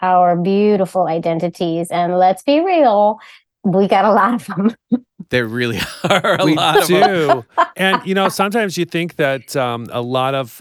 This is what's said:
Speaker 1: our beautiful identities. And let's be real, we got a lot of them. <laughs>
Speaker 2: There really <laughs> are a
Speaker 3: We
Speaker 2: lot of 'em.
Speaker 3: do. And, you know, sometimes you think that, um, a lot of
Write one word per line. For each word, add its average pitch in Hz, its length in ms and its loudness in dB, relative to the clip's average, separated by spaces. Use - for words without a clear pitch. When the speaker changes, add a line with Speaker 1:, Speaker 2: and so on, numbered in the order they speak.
Speaker 1:
our 180 360 2
beautiful 190 720 0
identities. 170 840 -4
And 175 280 -2
let's 185 240 2
be 285 180 2
real, 226 580 2
we 190 240 2
got 196 160 2
a 208 80 4
lot 202 220 2
of 226 120 -8
them. 196 300 -2
<laughs> 247 120 -4
Speaker 2:
There 123 160 0
really 117 320 -4
<laughs> - 120 -10
are 185 340 2
a 190 60 0
Speaker 3:
We 156 100 2
Speaker 2:
lot 165 280 0
of 165 80 -2
'em. 175 480 2
Speaker 3:
do. - 60 -12
And, 190 300 0
you 190 80 -2
know, 190 140 2
sometimes 202 480 -2
you 170 80 -2
think 170 320 -6
that, 135 400 -4
um, 120 340 -4
a 120 120 -6
lot 127 320 -2
of 135 260 -8